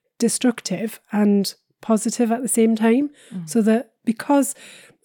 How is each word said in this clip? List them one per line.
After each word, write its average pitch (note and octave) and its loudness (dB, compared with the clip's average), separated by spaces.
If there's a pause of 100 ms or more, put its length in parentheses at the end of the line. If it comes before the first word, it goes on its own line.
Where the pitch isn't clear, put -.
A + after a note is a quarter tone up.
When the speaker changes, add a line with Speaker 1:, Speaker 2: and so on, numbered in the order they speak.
(180)
Speaker 1:
destructive A3+ -4 (100)
and G3+ 2 (280)
positive A3 0
at B3 -4
the A#3+ -6
same A3+ 2
time. A#3 2 (240)
Speaker 2:
Mm. E3+ -10
Speaker 1:
So A#3 0
that A3 0 (140)
because, C#4 0 (500)